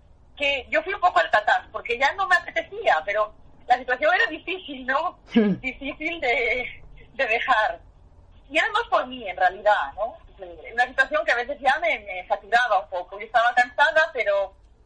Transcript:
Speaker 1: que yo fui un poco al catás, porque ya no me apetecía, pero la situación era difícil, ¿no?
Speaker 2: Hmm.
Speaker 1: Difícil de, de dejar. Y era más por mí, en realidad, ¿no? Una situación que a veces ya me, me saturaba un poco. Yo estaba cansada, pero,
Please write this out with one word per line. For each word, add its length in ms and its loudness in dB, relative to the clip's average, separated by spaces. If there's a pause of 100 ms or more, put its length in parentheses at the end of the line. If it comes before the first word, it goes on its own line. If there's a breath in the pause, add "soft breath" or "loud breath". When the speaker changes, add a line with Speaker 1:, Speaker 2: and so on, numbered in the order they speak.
(360)
Speaker 1:
que 340 -2
yo 120 0
fui 120 -6
un 60 -10
poco 180 4
al 120 2
catás, 420 2
porque 260 -6
ya 160 2
no 140 -2
me 80 4
apetecía, 680 -2
pero 280 -2 (340)
la 120 4
situación 360 0
era 160 2
difícil, 560 -10
¿no? 320 -2 (160)
Speaker 2:
Hmm. 260 4
Speaker 1:
Difícil 600 -8
de, 440 -2 (500)
de 120 -2
dejar. 540 0 (720)
Y 80 -2
era 140 2
más 180 0
por 160 2
mí, 220 -12
en 80 -8
realidad, 600 2
¿no? 180 -4 (600)
Una 120 2
situación 380 0
que 80 0
a 40 0
veces 240 -4
ya 200 2
me, 200 -2
me 280 -12
saturaba 560 2
un 60 -20
poco. 280 -8
Yo 80 -14
estaba 280 2
cansada, 580 2
pero, 400 0 (340)